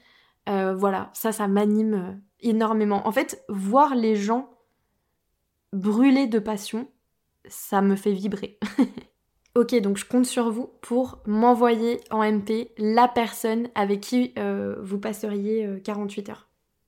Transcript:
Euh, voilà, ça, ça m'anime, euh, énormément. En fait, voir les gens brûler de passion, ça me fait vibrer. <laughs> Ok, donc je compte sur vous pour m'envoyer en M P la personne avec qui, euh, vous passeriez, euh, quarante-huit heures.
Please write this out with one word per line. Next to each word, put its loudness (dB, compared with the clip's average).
Euh, -2
voilà, -2
ça, -4
ça -2
m'anime, 2
euh, -4
énormément. 2
En -2
fait, -2
voir 2
les 2
gens -2
brûler 4
de 0
passion, -6
ça -2
me 4
fait 0
vibrer. -6
<laughs> 4
Ok, 2
donc 0
je -10
compte 2
sur -2
vous -6
pour -4
m'envoyer 4
en 0
M 0
P -4
la 4
personne -2
avec 0
qui, 0
euh, -4
vous -6
passeriez, -4
euh, -6
quarante-huit -8
heures. -18